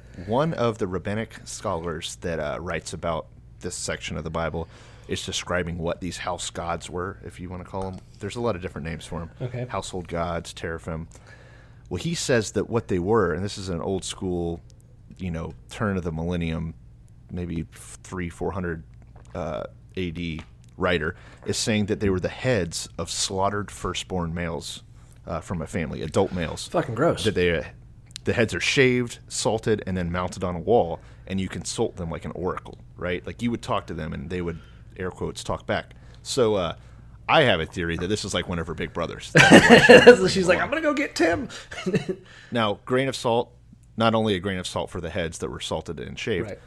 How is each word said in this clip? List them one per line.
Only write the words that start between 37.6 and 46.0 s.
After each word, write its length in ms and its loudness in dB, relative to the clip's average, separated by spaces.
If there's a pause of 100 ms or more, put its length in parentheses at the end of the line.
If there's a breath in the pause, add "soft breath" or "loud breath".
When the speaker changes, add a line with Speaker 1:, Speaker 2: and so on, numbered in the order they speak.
Speaker 1:
a 60 0
theory 320 -2
that 100 -2
this 160 -2
is, 100 -4
like, 140 -2
one 100 -2
of 80 -2
her 80 -6
big 180 -6
brothers. 400 -6
Speaker 2:
<laughs> 20 6
Speaker 1:
That's 540 12
why 120 12
she 160 12
Speaker 2:
So 120 4
she's 200 2
like, 100 6
Speaker 1:
along. 60 0
Speaker 2:
"I'm 60 -4
gonna 120 0
go 120 2
get 200 -2
Tim." 340 2 (380 loud breath)
<laughs> 20 -4 (600 loud breath)
Speaker 1:
Now, 340 2
grain 240 2
of 80 -2
salt, 360 0 (440)
not 180 6
only 200 4
a 60 0
grain 180 -2
of 80 -6
salt 240 -4
for 100 -8
the 100 -6
heads 280 -4
that 120 -4
were 100 -10
salted 400 -6